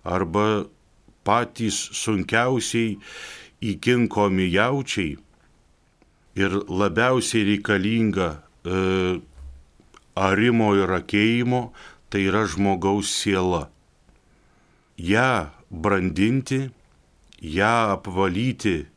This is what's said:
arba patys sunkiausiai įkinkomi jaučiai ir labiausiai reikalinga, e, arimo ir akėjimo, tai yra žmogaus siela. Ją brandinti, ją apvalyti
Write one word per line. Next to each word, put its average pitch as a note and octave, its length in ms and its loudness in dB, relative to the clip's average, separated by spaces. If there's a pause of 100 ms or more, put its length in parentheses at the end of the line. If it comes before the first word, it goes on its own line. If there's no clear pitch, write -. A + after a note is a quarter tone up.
arba F#2+ 640 0 (560)
patys A2+ 560 0 (160)
sunkiausiai A2+ 1040 0 (640)
įkinkomi G2+ 880 2
jaučiai G#2 640 0 (1200)
ir F#2+ 300 0
labiausiai G#2+ 800 0
reikalinga, G2+ 840 0 (360)
e, F#2 560 0 (920)
arimo G#2+ 580 4
ir F#2+ 240 2
akėjimo, A#2 640 0 (460)
tai G2 180 -2
yra G2+ 220 2
žmogaus G2 640 0
siela. F#2 580 0 (1300)
Ją G2+ 540 2 (180)
brandinti, G2+ 1000 0 (680)
ją F#2+ 360 0 (180)
apvalyti F#2+ 840 -2 (200)